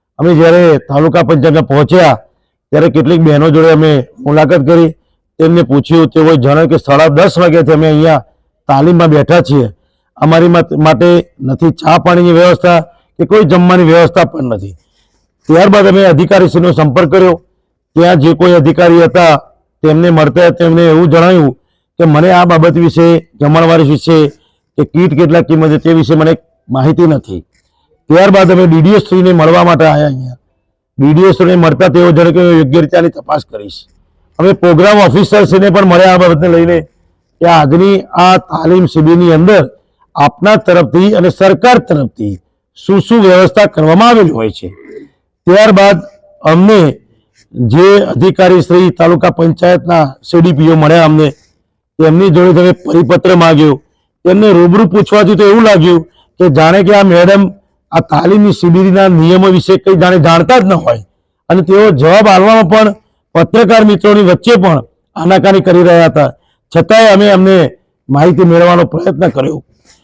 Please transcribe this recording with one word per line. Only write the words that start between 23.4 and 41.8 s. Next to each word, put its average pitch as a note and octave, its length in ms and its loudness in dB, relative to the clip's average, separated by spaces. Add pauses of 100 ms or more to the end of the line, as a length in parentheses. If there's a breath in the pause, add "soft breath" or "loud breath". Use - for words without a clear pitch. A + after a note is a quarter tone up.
જમણવાર D#3+ 400 0
વિશે D3+ 460 0 (500)
કે D3+ 60 -2
કીટ D#3+ 360 -2
કેટલા E3+ 220 0
કિંમત D#3 280 -2
છે D3+ 80 0
તે E3 160 -2
વિશે D#3+ 220 0
મને D#3 220 0 (320)
માહિતી C#3+ 380 -2
નથી. G#2+ 340 -6 (680)
ત્યારબાદ F#3+ 420 2
અમે F3+ 160 2
ડી E3 140 2
ડી F#3+ 140 2
ઓ - 20 2
શ્રીને F#3 360 -2
મળવા E3+ 300 0
માટે E3 220 0
આવ્યા D3+ 200 0
અહીંયા. C3 300 -10 (640)
ડી C#3+ 140 0
ડી E3+ 100 2
ઓ F#3+ 80 2
શ્રીને F3+ 240 -2
મળતા E3 320 0
તેઓ F3 240 0
જણાવ્યું E3 220 0
કે E3+ 60 -2
હું F3 180 2
યોગ્ય D#3 240 0
રીતે D#3 160 -2
આની E3+ 120 -2
તપાસ D3+ 320 -8 (100)
કરીશ. G#2 340 -18 (540)
અમે F3+ 140 0
પ્રોગ્રામ F3+ 440 2
ઓફિસર G3 480 0
શ્રીને F#3+ 240 0
પણ G3 160 0
મળ્યા F#3 280 2
આ F3+ 40 2
બાબતને F3 300 0
લઈને E3+ 340 0 (580)
કે E3+ 80 -2
આજની E3+ 640 0
આ F#3 260 0
તાલીમ E3 480 -2
શિબિરની E3 480 0
અંદર E3+ 360 0 (460)
આપના E3+ 400 -2
તરફથી F3+ 580 0
અને F3+ 160 0
સરકાર G3 480 0
તરફથી A2+ 600 -6 (380)